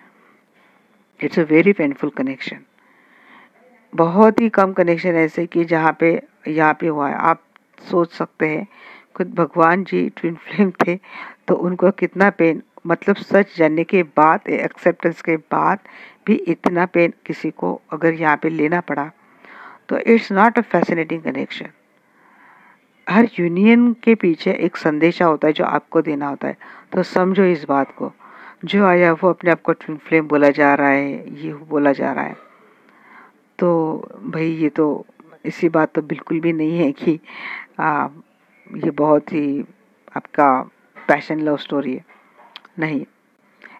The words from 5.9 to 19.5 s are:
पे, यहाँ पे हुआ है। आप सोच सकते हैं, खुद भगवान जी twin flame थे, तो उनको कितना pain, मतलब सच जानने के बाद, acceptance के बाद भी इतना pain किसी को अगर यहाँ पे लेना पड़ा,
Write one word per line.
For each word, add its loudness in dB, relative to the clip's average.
पे, 2
यहाँ 2
पे -6
हुआ -2
है। -6
आप 0
सोच 0
सकते -6
हैं, -6
खुद -6
भगवान 2
जी -2
twin -6
flame 0
थे, -2
तो 2
उनको 2
कितना 0
pain, 0
मतलब 0
सच 0
जानने 2
के 0
बाद, 4
acceptance -2
के -2
बाद -2
भी 2
इतना -2
pain 2
किसी -8
को -6
अगर 0
यहाँ 0
पे -4
लेना -2
पड़ा, -8